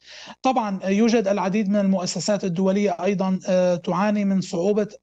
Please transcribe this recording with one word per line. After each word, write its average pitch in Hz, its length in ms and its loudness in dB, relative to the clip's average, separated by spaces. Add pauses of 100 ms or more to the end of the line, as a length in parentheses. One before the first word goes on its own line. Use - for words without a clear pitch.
(420)
طبعا، 220 440 0
يوجد 208 420 2
العديد 196 420 0
من 208 100 2
المؤسسات 190 640 0
الدولية 190 600 0
أيضا، 190 440 0
آه، 180 280 2
تعاني 202 500 0
من 196 160 2
صعوبة 196 460 0 (160)